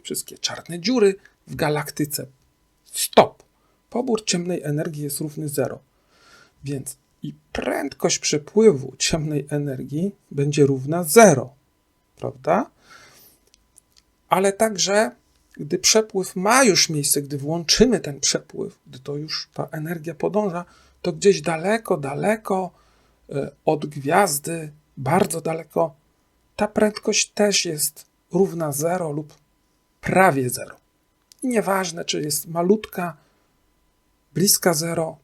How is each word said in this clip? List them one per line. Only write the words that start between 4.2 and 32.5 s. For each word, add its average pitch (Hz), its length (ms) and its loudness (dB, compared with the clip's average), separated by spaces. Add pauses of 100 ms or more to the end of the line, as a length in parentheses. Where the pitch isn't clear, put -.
ciemnej 175 380 -4
energii 151 400 -4
jest 143 180 -8
równy 156 280 -8
zero. 143 300 -4 (880)
Więc 139 320 -10 (260)
i - 120 -10 (180)
prędkość - 680 -4
przepływu 151 800 2
ciemnej 151 520 -2
energii 143 600 -4 (180)
będzie 143 360 4
równa 139 380 0
zero, 151 500 6 (640)
prawda? 160 540 -2 (1600)
Ale 196 240 4
także, 208 580 0 (420)
gdy 151 260 -6
przepływ 214 580 0
ma 226 280 4
już 185 240 4
miejsce, 147 340 0
gdy 139 160 -8
włączymy 170 640 2
ten 143 200 -10
przepływ, - 680 -4
gdy 127 120 -20
to 143 180 -8
już 151 380 -10
ta 143 160 -8
energia 160 440 -8
podąża, 175 500 -2 (380)
to 180 100 -2
gdzieś 165 300 4
daleko, 175 540 -2
daleko, 180 720 -2 (600)
e, 143 200 -6 (140)
od 156 220 0
gwiazdy, 151 840 0 (240)
bardzo 165 440 0
daleko, 160 540 -2 (640)
ta 214 120 0
prędkość 214 600 0
też 202 340 2
jest 151 420 -6 (260)
równa 170 400 0
zero 165 400 -2
lub 147 220 -8 (680)
prawie 139 500 4
zero. - 260 -10 (680)
I 262 60 -4
nieważne, 185 560 -2
czy 170 160 -4
jest 151 280 -4
malutka, 175 680 -2 (1160)